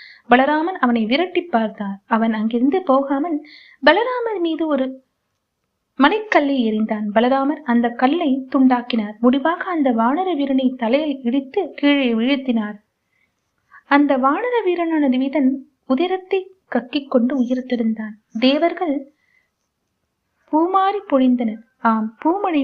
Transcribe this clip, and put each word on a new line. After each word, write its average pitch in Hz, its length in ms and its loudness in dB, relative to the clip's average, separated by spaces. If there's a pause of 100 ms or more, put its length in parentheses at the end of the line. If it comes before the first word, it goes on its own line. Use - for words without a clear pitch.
(300)
பலராமன் 302 500 2
அவனை 233 260 0
விரட்டி 339 360 0
பார்த்தார். 214 640 -4
அவன் 226 280 0
அங்கிருந்து 240 480 0
போகாமல் 285 680 0 (380)
பலராமர் 453 540 0
மீது 320 280 -4
ஒரு 262 340 -2 (1000)
மலைக்கல்லை 311 600 2
எறிந்தான். 214 540 -2
பலராமர் 269 500 0
அந்த 240 260 0
கல்லை 262 600 0
துண்டாக்கினார். 240 680 0
முடிவாக 277 440 0
அந்த 311 280 0
வானர 285 440 0
வீரனை 269 420 0
தலையில் 269 460 -2
இடித்து 269 480 -2
கீழே 285 420 0
வீழ்த்தினார். 226 640 -2 (1080)
அந்த 285 320 4
வானர 392 460 0
வீரனான 330 440 0
நிவேதன் 269 420 2 (400)
உதிரத்தை 370 500 -2 (300)
கக்கிக் 269 380 -4
கொண்டு 254 360 2
உயிர்த்தெழுந்தான். 226 720 -4 (240)
தேவர்கள் 302 560 0 (1600)
பூமாரி 381 580 2
பொழிந்தனர். 247 520 2 (160)
ஆம், 220 480 -2
பூமழை 339 380 0